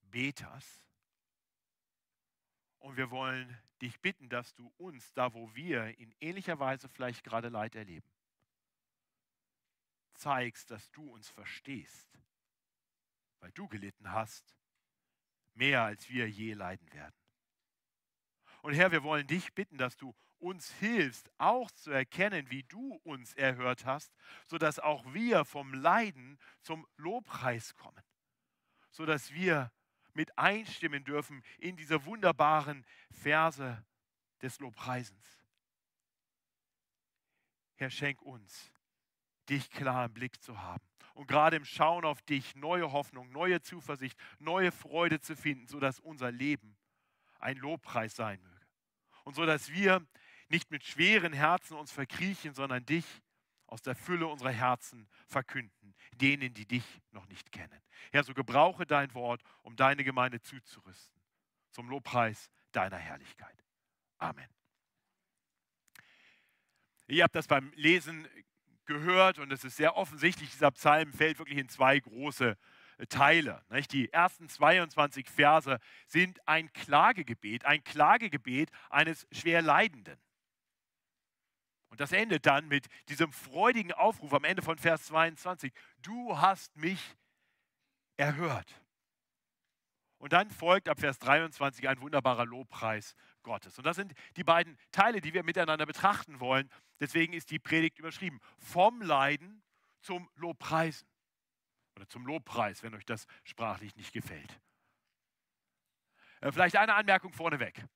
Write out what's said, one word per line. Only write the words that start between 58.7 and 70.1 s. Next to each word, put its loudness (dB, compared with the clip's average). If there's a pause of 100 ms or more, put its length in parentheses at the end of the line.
dein 0
Wort, -6 (220)
um -18
deine 4
Gemeinde -2
zuzurüsten, -20 (520)
zum -14
Lobpreis -2 (200)
deiner -2
Herrlichkeit. -18 (540)
Amen. -10 (2500)
Ihr 4
habt 4
das -4
beim 2
Lesen 2 (580)
gehört 4
und -8
es -6
ist -12
sehr 4
offensichtlich, -2